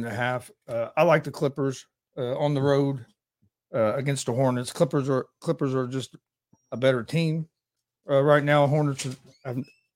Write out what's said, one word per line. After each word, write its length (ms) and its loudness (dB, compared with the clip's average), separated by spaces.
and 40 -6
a 80 -8
half. 360 -4
Uh, 300 -4
I 60 4
like 200 4
the 80 -8
Clippers, 540 -4
uh, 200 -6
on 160 0
the 80 0
road, 440 2
uh, 220 0
against 300 -2
the 80 -2
Hornets. 400 0
Clippers 340 0
are, 200 0
Clippers 340 -2
are 140 -2
just 300 -8
a 40 -8
better 240 2
team, 460 -2
uh, 120 4
right 220 4
now. 240 4
Hornets 380 0
have, 140 -10
have, 120 -6